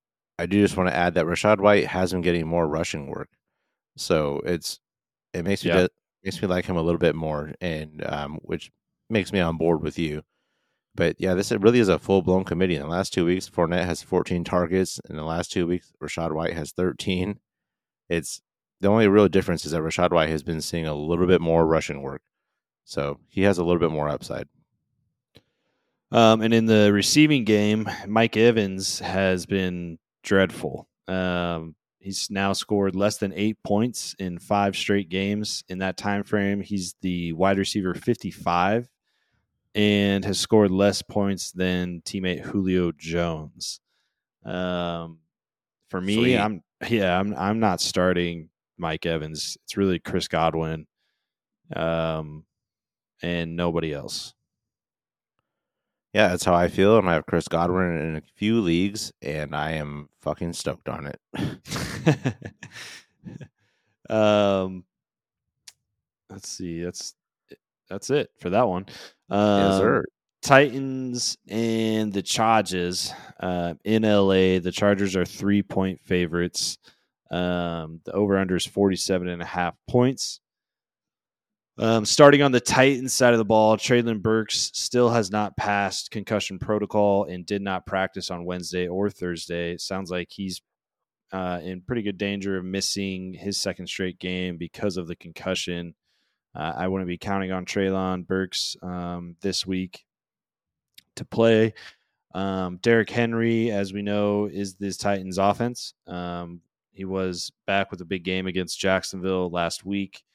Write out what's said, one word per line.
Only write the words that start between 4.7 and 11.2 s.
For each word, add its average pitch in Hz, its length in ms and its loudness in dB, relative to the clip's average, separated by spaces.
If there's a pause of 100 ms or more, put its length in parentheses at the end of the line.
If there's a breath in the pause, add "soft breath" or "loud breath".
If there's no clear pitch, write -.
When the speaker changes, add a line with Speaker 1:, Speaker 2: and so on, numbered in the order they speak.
Speaker 1:
it 87 100 -6
makes 98 200 -2
me - 80 0
Speaker 2:
Yeah. 92 120 6
Speaker 1:
de-, 92 60 2 (340)
makes 95 180 -8
me 104 60 -2
like 90 180 0
him 92 120 -2
a 82 40 0
little 85 180 0
bit 80 160 2
more, 78 460 -6
and, 78 440 -8
um, 73 380 -8
which - 280 -10 (380)
makes 107 220 0
me 101 80 0
on 82 180 0
board 80 240 2
with 78 160 -6
you. 78 260 -4 (720)
But 85 240 2
yeah, 92 160 2